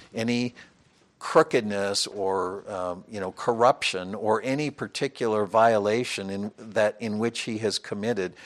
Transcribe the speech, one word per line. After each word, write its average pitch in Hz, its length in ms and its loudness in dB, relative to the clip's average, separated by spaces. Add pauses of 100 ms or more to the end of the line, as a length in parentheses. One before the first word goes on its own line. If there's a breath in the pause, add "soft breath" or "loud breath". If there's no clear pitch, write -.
(140)
any 120 400 -2 (640 loud breath)
crookedness 104 880 2
or, 95 640 -2
um, 90 380 -6
you 107 120 -10
know, 92 120 -6
corruption 113 840 2
or 107 280 2
any 139 280 -2
particular 113 720 -2
violation 107 840 2
in, 101 260 -6
that, 107 440 0
in 107 180 -4
which 117 220 -2
he 113 180 -6
has 110 200 -2
committed. 104 540 -4 (140 loud breath)